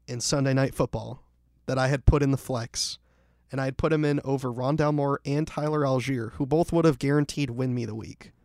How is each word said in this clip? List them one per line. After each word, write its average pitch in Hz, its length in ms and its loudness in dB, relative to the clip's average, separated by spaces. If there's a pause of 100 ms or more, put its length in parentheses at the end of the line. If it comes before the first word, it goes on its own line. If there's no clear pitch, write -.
in 123 120 -8
Sunday 135 320 0
Night 135 220 2
Football 113 480 -4 (440)
that 131 120 -2
I 131 100 2
had 139 160 0
put 147 180 6
in 139 100 4
the 135 40 4
flex. - 640 -8 (540)
And 131 80 -4
I 135 60 -2
had 135 100 -4
put 160 160 2
him 151 120 2
in 147 200 2
over 135 280 -2
Rondale 147 400 0
Moore 143 320 0
and 147 220 0
Tyler 151 400 -2
Algier, 127 440 0
who 143 160 -4
both 156 260 2
would 165 120 4
have 156 140 4
guaranteed 143 520 0
win 127 220 -2
me 120 120 -2
the 107 100 -8
week. - 380 -14 (120)